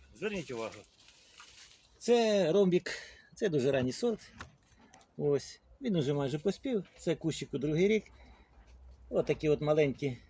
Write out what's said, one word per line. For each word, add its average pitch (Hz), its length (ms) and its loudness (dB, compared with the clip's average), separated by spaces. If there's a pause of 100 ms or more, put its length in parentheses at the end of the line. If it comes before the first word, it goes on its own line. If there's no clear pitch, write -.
(160)
Зверніть 165 360 -8
увагу. 110 240 -8 (1200)
Це 214 540 2
ромбік, 180 400 4 (440)
це 214 140 -2
дуже 139 220 2
ранній 127 220 0
сорт. - 380 -4 (840)
Ось, 143 440 -2 (200)
він 233 140 0
уже 143 180 2
майже 143 260 -2
поспів, 202 440 -2 (140)
це 165 180 -2
кущику 147 420 -4
другий 156 300 2
рік. 214 180 2 (1040)
Отакі 156 400 0
от 147 120 2
маленькі 147 560 0 (120)